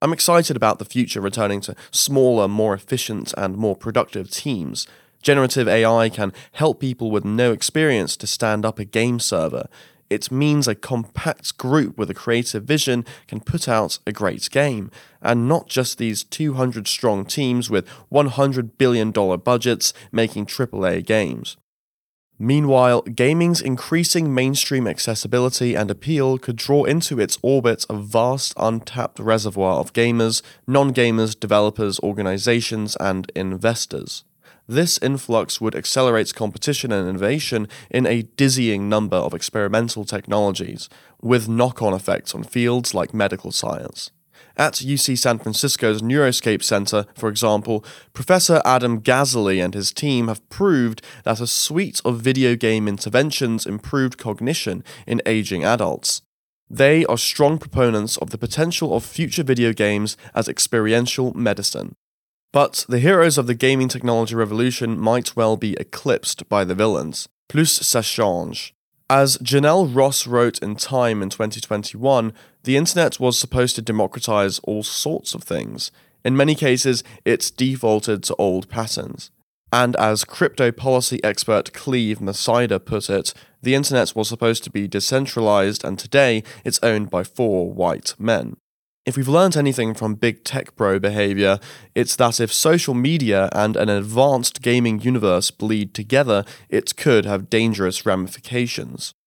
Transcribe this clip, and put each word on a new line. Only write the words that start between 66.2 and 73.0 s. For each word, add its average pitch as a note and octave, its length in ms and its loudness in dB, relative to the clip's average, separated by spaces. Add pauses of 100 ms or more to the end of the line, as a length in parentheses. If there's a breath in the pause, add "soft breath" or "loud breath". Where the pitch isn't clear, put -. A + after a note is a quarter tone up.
by G2+ 140 2
the F#2 120 -2
villains. F2+ 520 -2 (220)
Plus D3+ 300 2
ça - 240 0
change. F2 720 -4 (340)
As C3+ 300 4
Janelle C#3+ 540 2
Ross C3+ 340 2
wrote A#2+ 320 2
in G#2 160 -6
Time A#2 480 0
in G2 80 -6
twenty G#2+ 280 -6
twenty-one, A2+ 720 0 (320 soft breath)
the C3 140 2
internet E3 420 2